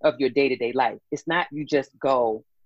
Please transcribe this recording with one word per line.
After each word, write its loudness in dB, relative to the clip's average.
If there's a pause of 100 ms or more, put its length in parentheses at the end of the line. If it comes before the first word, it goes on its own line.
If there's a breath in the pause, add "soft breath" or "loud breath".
of 2
your 0
day-to-day 0
life. 0 (120)
It's -8
not 0
you -8
just 0
go 0 (240)